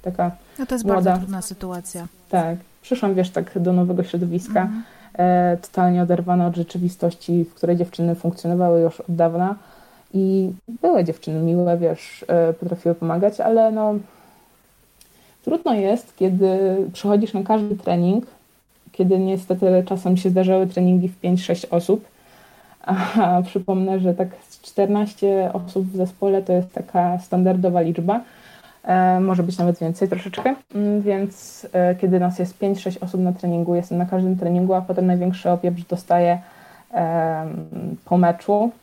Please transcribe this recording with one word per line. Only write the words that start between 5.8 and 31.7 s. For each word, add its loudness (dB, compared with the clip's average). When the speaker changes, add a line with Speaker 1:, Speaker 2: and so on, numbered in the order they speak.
Speaker 1:
oderwana 2
od -2
rzeczywistości, -2
w -20
której 0
dziewczyny -2
funkcjonowały 2
już 0
od -6
dawna 0
i 0
były 4
dziewczyny -4
miłe, 2
wiesz, -4
e, 2
potrafiły -2
pomagać, -2
ale 2
no, 0
trudno -2
jest, -2
kiedy 2
przychodzisz 0
na -2
każdy 0
trening, 0
kiedy 2
niestety 2
czasem 0
się 0
zdarzały 2
treningi 2
w -14
pięć, 0
sześć -4
osób, 0
a 2
<laughs> -2
przypomnę, -2
że 2
tak -2
z -20
czternaście 0
osób -4
w -6
zespole 0
to -2
jest -2
taka -2
standardowa 2
liczba, 0
e, 2
może 2
być -4
nawet 0
więcej -2
troszeczkę, -4
mm, 0
więc, -6